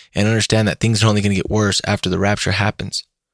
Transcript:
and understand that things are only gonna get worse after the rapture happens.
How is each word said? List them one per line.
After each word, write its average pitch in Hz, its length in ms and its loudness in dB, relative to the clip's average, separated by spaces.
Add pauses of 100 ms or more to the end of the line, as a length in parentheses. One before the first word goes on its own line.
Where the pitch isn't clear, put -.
(140)
and 101 140 0
understand 110 400 2
that 80 120 -2
things 110 240 2
are 113 40 4
only 104 140 2
gonna 101 140 2
get - 140 -2
worse 104 360 0
after 98 240 -2
the 90 100 -2
rapture 101 320 0
happens. 101 520 -4 (300)